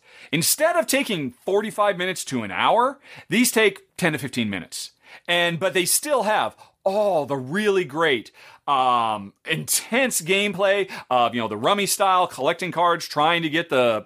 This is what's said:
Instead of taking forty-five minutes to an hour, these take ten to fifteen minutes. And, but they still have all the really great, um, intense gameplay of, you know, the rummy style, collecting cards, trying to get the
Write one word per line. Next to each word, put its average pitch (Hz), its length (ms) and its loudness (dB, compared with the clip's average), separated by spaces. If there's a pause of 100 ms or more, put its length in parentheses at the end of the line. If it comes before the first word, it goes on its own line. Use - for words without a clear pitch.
(320)
Instead 302 440 0
of 320 120 0
taking 180 440 -2
forty-five 208 680 0
minutes 180 280 -4
to 123 180 -4
an 98 80 -8
hour, 185 480 2 (300)
these 240 220 2
take 214 440 0
ten 165 180 0
to 147 40 -4
fifteen 120 320 -4
minutes. - 420 -10 (360)
And, 170 320 0
but 180 140 -2
they 180 120 2
still 262 380 0
have 185 320 0 (280)
all 190 420 2
the 139 120 -4
really 185 480 0
great, 143 460 0 (360)
um, 120 680 0 (120)
intense 185 760 -2
gameplay 196 680 0 (200)
of, 120 240 2
you 120 80 -2
know, 113 60 -2
the 104 100 -6
rummy 190 300 0
style, 185 400 2
collecting 170 440 -2
cards, 170 360 0
trying 165 340 2
to 165 80 -2
get 165 200 -2
the 120 360 2